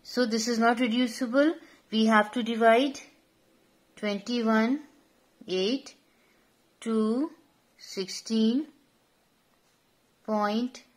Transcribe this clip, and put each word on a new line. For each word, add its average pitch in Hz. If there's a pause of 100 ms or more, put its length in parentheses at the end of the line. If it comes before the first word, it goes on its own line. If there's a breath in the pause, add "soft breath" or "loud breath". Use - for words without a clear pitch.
So 247
this 220
is 240
not 233
reducible. 247 (360 loud breath)
We 220
have 214
to 247
divide 226 (960)
twenty-one 220 (680)
eight 190 (840 soft breath)
to 226 (480)
sixteen 226 (1600)
point 214 (120)